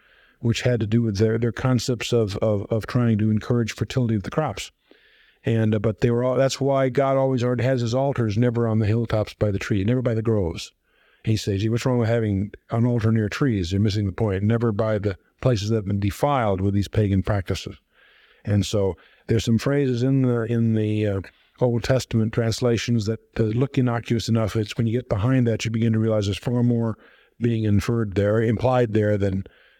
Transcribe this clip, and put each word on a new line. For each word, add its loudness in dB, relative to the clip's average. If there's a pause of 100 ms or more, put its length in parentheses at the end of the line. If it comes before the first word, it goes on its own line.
(400)
which -2
had 0
to -2
do 2
with -2
their, 2
their -2
concepts -2
of, 0
of, 0
of -2
trying 2
to 2
encourage -2
fertility -2
of -2
the -8
crops. -6 (760)
And, 2
uh, 0
but -2
they 2
were 0
all, 0
that's 0
why 2
God 2
always 0
already 0
has 0
his -2
altars 0
never 2
on 0
the 2
hilltops 0
by -2
the -2
tree, -2
never 0
by -2
the -2
groves. -2 (540)
He 2
says, -2
"What's -2
wrong 2
with 0
having 0 (180)
an 0
altar 2
near 2
trees? 0
You're 0
missing 0
the -2
point. -2
Never 2
by 0
the -4 (220)
places 0
that 0
have -4
been -2
defiled 0
with 0
these 0
pagan 2
practices." -4 (640)
And 2
so -2 (300)
there's 0
some 2
phrases 0
in 2
the, 0
in 0
the, 0
uh, -2 (400)
Old 0
Testament 0
translations 0
that, -4 (180)
uh, 2
look -2
innocuous -2
enough. 0
It's -4
when -2
you 0
get -4
behind 2
that, -2
you -4
begin 2
to 2
realize 2
there's -2
far -2
more 0 (420)
being 0
inferred 0
there, 4
implied 2
there 2
than, -2 (340)